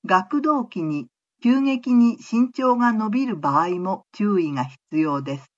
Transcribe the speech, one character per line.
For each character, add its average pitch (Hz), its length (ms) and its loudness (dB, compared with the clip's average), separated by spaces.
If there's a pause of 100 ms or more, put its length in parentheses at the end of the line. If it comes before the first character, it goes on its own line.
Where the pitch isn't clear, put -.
学 196 380 0
童 294 220 0
期 180 180 -8
に 151 260 -6 (340)
急 254 180 2
激 262 340 0
に 233 240 4
身 247 340 -2
長 254 240 0
が 240 160 2
伸 214 180 -2
び 262 160 0
る 220 100 -4
場 147 260 0
合 180 160 -2
も 180 340 -6
注 208 280 0
意 156 120 -2
が 127 120 -2
必 - 340 -8
要 147 240 0
で 139 160 -8
す。 - 80 -18 (120)